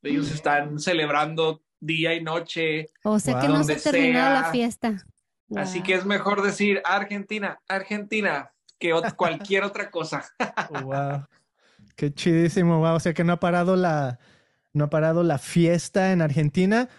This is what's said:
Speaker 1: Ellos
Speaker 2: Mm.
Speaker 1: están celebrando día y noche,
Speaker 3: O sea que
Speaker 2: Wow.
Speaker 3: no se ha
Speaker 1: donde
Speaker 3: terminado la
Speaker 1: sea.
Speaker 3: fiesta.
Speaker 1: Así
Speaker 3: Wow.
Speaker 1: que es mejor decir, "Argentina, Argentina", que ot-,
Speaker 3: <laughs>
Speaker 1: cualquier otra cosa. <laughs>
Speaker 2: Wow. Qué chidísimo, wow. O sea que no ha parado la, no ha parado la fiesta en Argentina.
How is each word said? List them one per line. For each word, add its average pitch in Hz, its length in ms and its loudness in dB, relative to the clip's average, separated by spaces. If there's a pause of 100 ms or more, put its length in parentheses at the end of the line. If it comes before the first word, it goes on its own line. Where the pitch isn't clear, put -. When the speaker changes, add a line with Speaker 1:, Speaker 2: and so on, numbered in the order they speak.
Speaker 1:
Ellos 143 280 -2
Speaker 2:
Mm. - 40 -6
Speaker 1:
están 147 440 -2
celebrando 156 840 -2 (180)
día 160 340 -2
y 170 80 -4
noche, 160 680 -4 (140)
Speaker 3:
O 214 140 2
sea 247 220 -2
que 277 80 0
Speaker 2:
Wow. 285 80 4
Speaker 3:
no 294 80 2
se 302 80 0
ha 302 40 -2
Speaker 1:
donde 302 140 -2
Speaker 3:
terminado 262 440 4
la 269 80 2
Speaker 1:
sea. 165 100 -2
Speaker 3:
fiesta. 233 540 -4 (500)
Speaker 1:
Así 185 220 -4
Speaker 3:
Wow. 175 80 -8
Speaker 1:
que 190 80 2
es 185 100 0
mejor 202 380 0
decir, 202 420 2
"Argentina, 202 760 -4 (100)
Argentina", 196 840 -4 (260)
que 175 140 0
ot-, 165 100 2
Speaker 3:
<laughs> 214 140 -4
Speaker 1:
cualquier 190 480 0
otra 202 260 -6
cosa. 156 360 -6 (120)
<laughs> 170 480 -6
Speaker 2:
Wow. 139 400 -4 (680)
Qué 147 160 -2
chidísimo, 170 680 2
wow. 165 160 4
O 165 60 2
sea 170 120 0
que 156 100 -2
no 170 120 2
ha 170 60 -4
parado 175 360 2
la, 151 420 0 (540)
no 147 120 0
ha 147 60 -2
parado 160 320 2
la 165 140 2
fiesta 175 760 2
en 175 100 4
Argentina. 185 640 2 (100)